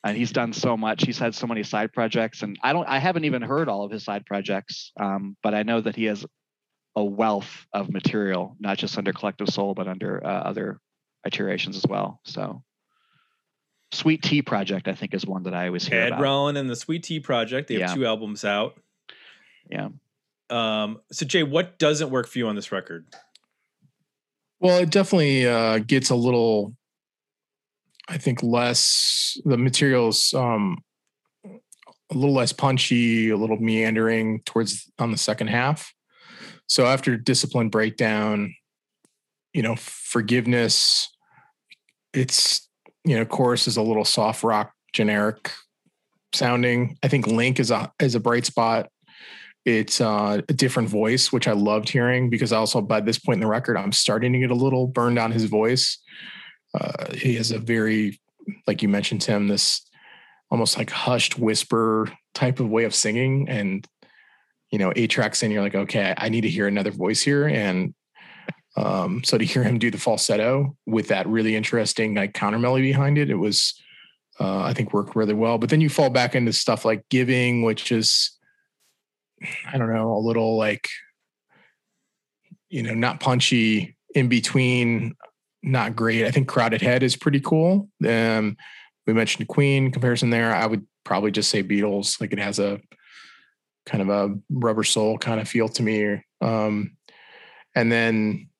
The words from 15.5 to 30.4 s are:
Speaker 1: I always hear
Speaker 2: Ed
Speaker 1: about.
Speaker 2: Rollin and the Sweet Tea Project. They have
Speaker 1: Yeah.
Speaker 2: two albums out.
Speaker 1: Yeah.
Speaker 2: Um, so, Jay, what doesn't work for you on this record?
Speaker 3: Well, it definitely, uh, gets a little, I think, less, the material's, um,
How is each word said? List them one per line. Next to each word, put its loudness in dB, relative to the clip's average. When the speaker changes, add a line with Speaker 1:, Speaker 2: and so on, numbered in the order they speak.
Speaker 1:
I -4
always -6
hear 0
Speaker 2:
Ed 0
Speaker 1:
about. -2
Speaker 2:
Rollin 0
and -4
the -6
Sweet -8
Tea -8
Project. -4
They -4
have -2
Speaker 1:
Yeah. -4
Speaker 2:
two -2
albums -4
out. -2
Speaker 1:
Yeah. -8
Speaker 2:
Um, -4
so, -6
Jay, 0
what -2
doesn't 0
work -2
for -8
you -2
on -4
this -10
record? -10
Speaker 3:
Well, 6
it 2
definitely, 4
uh, 4
gets 2
a 4
little, 2
I -8
think, -2
less, 0
the 4
material's, 2
um, 0